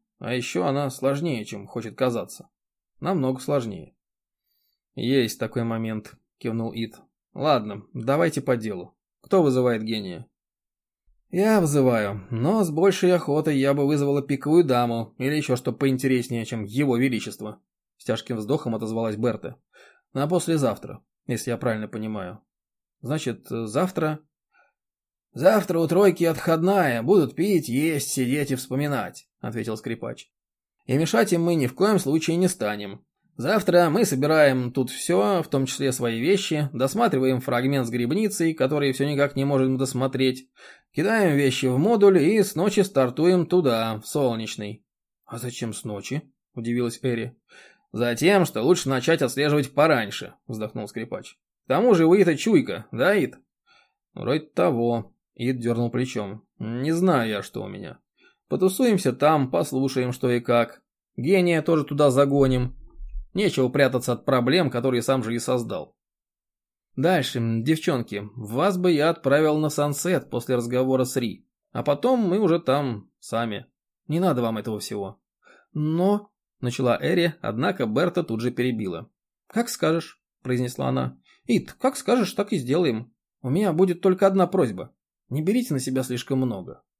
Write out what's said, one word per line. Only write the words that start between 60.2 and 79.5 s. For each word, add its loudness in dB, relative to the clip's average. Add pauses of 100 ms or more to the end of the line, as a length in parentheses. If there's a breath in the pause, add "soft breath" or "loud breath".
и 0
как. 0 (340)
Гения 2
тоже 0
туда 2
загоним. 2 (580)
Нечего 0
прятаться 2
от -8
проблем, 2
которые 0
сам 0
же -4
и -2
создал. -4 (1000)
Дальше, 0
м, 0
девчонки, -2
вас -2
бы 2
я 2
отправил 2
на 0
Сансет -2
после -4
разговора 0
с -6
Ри. -6 (240)
А -6
потом 0
мы 0
уже 2
там -2 (100)
сами. -6 (400)
Не -2
надо 0
вам -2
этого -6
всего». -10 (500 soft breath)
«Но», 0 (300)
начала 0
Эри, 0
однако -2
Берта 0
тут -6
же -2
перебила. -4 (380)
«Как -4